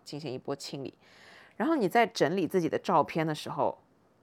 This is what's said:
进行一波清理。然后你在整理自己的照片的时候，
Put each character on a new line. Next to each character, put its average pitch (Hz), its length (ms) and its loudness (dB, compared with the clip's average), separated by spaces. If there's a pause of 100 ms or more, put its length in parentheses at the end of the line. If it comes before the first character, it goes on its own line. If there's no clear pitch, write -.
进 147 160 -12
行 143 120 -8
一 127 60 -6
波 143 160 -6
清 139 300 -10
理。 - 100 -12 (640)
然 233 120 -2
后 330 60 2
你 220 140 2
在 233 180 4
整 175 300 2
理 170 100 0
自 185 140 0
己 160 80 2
的 - 100 -2
照 165 240 4
片 160 240 0
的 156 80 -2
时 - 160 -10
候， 143 260 0 (460)